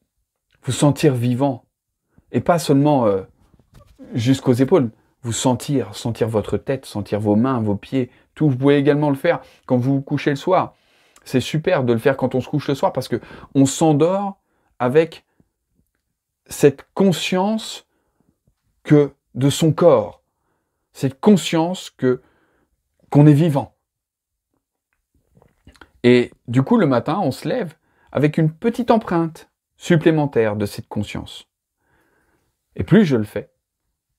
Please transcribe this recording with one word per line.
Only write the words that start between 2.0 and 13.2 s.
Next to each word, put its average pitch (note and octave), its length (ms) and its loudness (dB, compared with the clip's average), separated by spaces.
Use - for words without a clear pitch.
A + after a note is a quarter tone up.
et B2 100 -2
pas F3 200 0
seulement, C#3+ 460 2
euh, G2 160 0
jusqu'aux C3 380 0
épaules, C3 400 2
vous A#2 100 -8
sentir, A#2+ 640 -4
sentir A2+ 320 -6
votre G#2+ 280 -4
tête, C3+ 300 -8
sentir G#2 320 -6
vos G#2 160 0
mains, B2 260 0
vos G#2 140 -2
pieds, B2 380 -6
tout. D#3 120 0
Vous B2+ 80 0
pouvez C#3+ 200 2
également C#3+ 340 0
le C#3 60 -2
faire D#3 240 -2
quand C3 100 0
vous C3 200 0
vous C3+ 60 -4
couchez D3 280 -4
le C#3 60 -2
soir. E3+ 400 -2
C'est C3 160 -2
super D#3 420 -2
de A#2+ 100 0
le A#2 60 0
faire C3+ 180 0
quand C3 200 -4
on C3 40 0
se - 80 -10
couche - 200 -4
le C#3 80 -2
soir F#3+ 160 -2
parce E3+ 160 -6
que A#2 120 -4